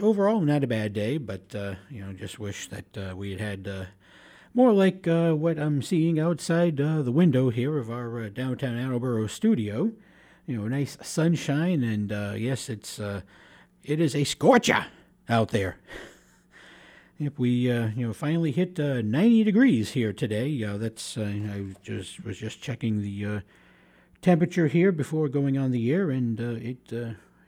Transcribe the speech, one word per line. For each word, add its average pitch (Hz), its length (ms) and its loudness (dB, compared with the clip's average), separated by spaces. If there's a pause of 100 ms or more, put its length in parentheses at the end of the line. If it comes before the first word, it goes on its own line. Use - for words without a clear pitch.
overall 202 400 4
not 147 240 2
a - 20 -2
bad 107 260 -2
day, 110 260 -2
but, 101 360 -10
uh, 101 220 -6 (120)
you 104 160 -12
know, 98 80 -10
just 98 280 -12
wish 101 280 -8
that, - 300 -12
uh, 95 160 -8
we 98 160 -8
had 95 100 -8
had, 98 280 -6
uh, 95 160 -6 (720)
more 247 180 6
like, 190 340 4
uh, 165 280 4
what 156 220 0
I'm 147 260 0
seeing 165 360 2
outside, 165 640 2
uh, 151 220 2
the 123 100 0
window 131 380 6
here 127 280 0
of 113 140 -6
our, 120 320 -6
uh, 107 40 -8
downtown 127 480 -4
Attleboro 120 520 -2
studio. 147 640 0 (560)
You 120 120 -2
know, 101 60 -4
nice 135 340 -4
sunshine, 160 840 0
and, 104 260 -2
uh, 104 260 -4
yes, 123 320 -4
it's, - 300 -10
uh, 101 220 -6 (640)
it 151 160 -2
is 143 160 2
a 143 80 2
scorcher 147 640 2 (420)
out 113 220 2
there. 95 260 -2 (1400)
Yep, 147 220 -6
we, 123 320 2
uh, 117 240 0
you 120 140 -2
know, 110 40 -4
finally 160 380 0
hit, 180 300 -2
uh, 139 200 0
ninety 202 440 4
degrees 202 480 4
here 110 200 0
today. 117 520 -2
Uh, 101 120 -4
that's, 110 400 -6
uh, 107 60 -4
I 104 440 -4 (140)
just, - 440 -10
was 113 120 -8
just - 240 -10
checking 110 420 -2
the, 101 220 -6
uh, 104 160 -4 (800)
temperature 170 460 4
here 170 240 4
before 156 380 -2
going 139 280 0
on 135 140 0
the 120 220 0
air, 180 180 2
and, 120 300 0
uh, 117 200 -4
it, 120 320 -10
uh, 117 220 -6 (340)